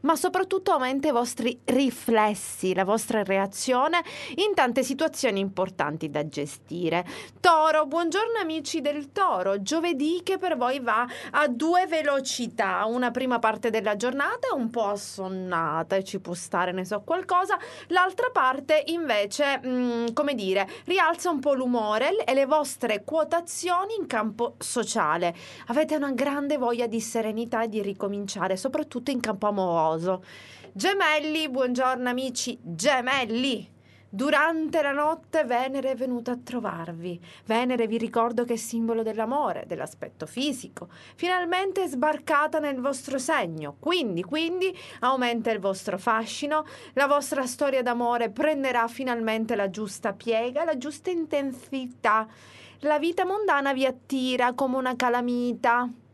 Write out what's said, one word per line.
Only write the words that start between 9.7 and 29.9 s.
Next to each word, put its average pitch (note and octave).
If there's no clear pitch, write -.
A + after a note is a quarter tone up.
che F#4+
per F4
voi B3+
va A#3
a D4
due E4
velocità, C4
una A#3+
prima B3+
parte A3
della G#3+
giornata C#4+
è G#4+
un A#3
po' A#3
assonnata F#3
e F#3+
ci G3
può F3+
stare, F3+
ne F#3
so, G3+
qualcosa, F#4
l'altra F#4
parte C4+
invece, C#4
mm, B3
come C#4+
dire, F#3+
rialza E4+
un D4+
po' C#4
l'umore B3
l-, G#4+
e B3
le C4+
vostre B3+
quotazioni E4+
in E4+
campo A3
sociale. F3
Avete D4+
una C#4
grande C#4+
voglia A#3+
di A3
serenità A3+
e A3+
di G#3
ricominciare, G3
soprattutto C4+
in B3
campo G#3
amoroso. F3+